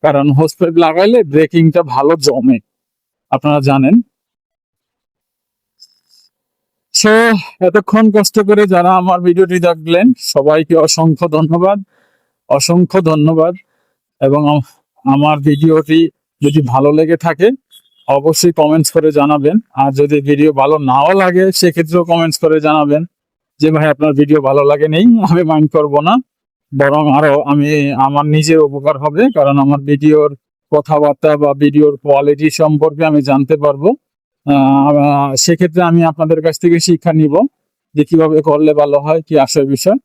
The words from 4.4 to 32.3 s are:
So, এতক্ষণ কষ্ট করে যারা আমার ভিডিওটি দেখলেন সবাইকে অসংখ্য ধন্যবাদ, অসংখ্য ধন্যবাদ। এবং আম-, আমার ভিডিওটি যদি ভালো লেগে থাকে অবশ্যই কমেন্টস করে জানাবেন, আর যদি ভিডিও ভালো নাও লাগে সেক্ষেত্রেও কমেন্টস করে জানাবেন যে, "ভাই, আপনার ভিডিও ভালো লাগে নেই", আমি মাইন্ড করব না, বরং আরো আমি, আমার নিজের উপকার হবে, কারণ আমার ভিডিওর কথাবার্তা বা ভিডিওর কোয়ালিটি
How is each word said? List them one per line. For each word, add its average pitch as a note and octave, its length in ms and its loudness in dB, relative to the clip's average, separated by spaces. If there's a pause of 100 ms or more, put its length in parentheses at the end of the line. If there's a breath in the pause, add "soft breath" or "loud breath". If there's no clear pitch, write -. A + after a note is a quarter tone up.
So, A3 420 2 (220 loud breath)
এতক্ষণ G#3 520 2
কষ্ট G#3 280 0
করে G#3 280 2
যারা F3+ 280 2
আমার F3+ 260 0
ভিডিওটি F3+ 380 0
দেখলেন E3+ 580 0
সবাইকে D3+ 580 0
অসংখ্য D#3+ 540 0
ধন্যবাদ, E3+ 540 -2 (680)
অসংখ্য E3+ 520 0
ধন্যবাদ। D#3+ 540 0 (640)
এবং D3 300 0
আম-, D3 160 -2 (400 soft breath)
আমার D3 340 0
ভিডিওটি D#3 680 0 (320)
যদি D3 260 0
ভালো C3+ 240 0
লেগে D#3+ 260 0
থাকে E3+ 320 0 (580)
অবশ্যই D#3 440 0
কমেন্টস D#3 400 0
করে D#3 200 0
জানাবেন, D3 480 0 (140)
আর C3+ 180 -2
যদি C#3+ 300 0
ভিডিও D3 320 0
ভালো C#3 240 0
নাও C#3+ 360 0
লাগে F#3+ 380 0
সেক্ষেত্রেও E3+ 520 -2
কমেন্টস E3 360 -2
করে D#3 200 0
জানাবেন D3+ 460 -2 (540)
যে, D#3 120 0
"ভাই, D#3 160 0
আপনার D3 260 -2
ভিডিও D3 280 2
ভালো C#3 220 0
লাগে D3 240 0
নেই", D#3+ 180 0 (240)
আমি E3+ 140 2
মাইন্ড D#3 280 0
করব D3 280 0
না, F3 180 0 (600)
বরং C#3+ 400 0
আরো D3 240 0
আমি, C#3+ 500 -2
আমার C#3 340 -2
নিজের D#3 340 0
উপকার C#3+ 380 -2
হবে, D3+ 380 -2
কারণ C#3 240 2
আমার C#3+ 200 0
ভিডিওর D3 560 0 (360)
কথাবার্তা D3 680 0
বা C#3+ 160 0
ভিডিওর C#3+ 440 0
কোয়ালিটি C#3+ 520 0